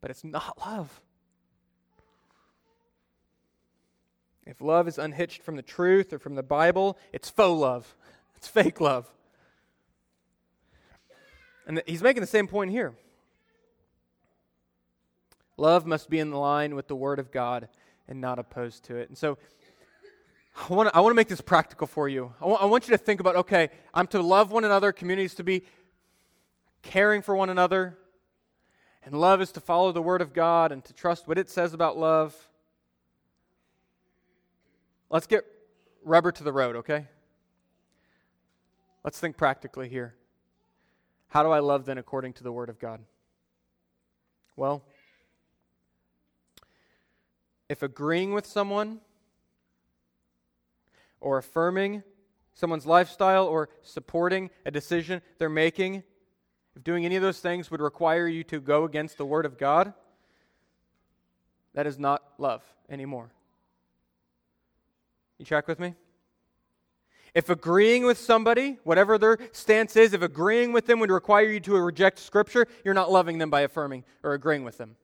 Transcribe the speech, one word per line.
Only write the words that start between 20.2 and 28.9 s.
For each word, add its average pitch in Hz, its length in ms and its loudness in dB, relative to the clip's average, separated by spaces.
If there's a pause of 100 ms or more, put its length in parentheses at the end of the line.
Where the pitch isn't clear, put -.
I - 160 -10
wanna, 208 220 2
I 165 60 8
wanna 226 160 6
make 226 120 4
this 180 140 -10
practical - 440 0
for 147 220 -6
you. 127 320 -8
I 165 60 -6
wa-, 202 160 2
I - 20 0
want 226 240 2
you 240 40 4
to 208 60 4
think 202 220 -2
about, 180 160 2
okay, 175 320 2 (240)
I'm 180 140 0
to 190 160 -2
love 190 280 4
one 220 140 0
another, 202 260 2
communities 185 440 -6
to 180 100 -14
be 185 200 -2 (1160)
caring 208 380 2
for 196 160 -4
one 190 140 0
another, 185 480 0 (1080)